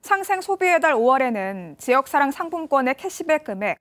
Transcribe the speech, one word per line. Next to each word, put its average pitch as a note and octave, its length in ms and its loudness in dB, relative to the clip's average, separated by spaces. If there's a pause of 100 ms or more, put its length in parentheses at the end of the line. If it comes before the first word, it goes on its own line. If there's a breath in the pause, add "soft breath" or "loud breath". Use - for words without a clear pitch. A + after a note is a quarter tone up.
상생 G4 400 -2
소비의 F#4 400 2
달 D#4+ 100 4
오월에는 A3 840 0
지역사랑 C#4 540 2
상품권의 C#4+ 640 -2
캐시백 D#4 500 -2
금액 G3 360 -4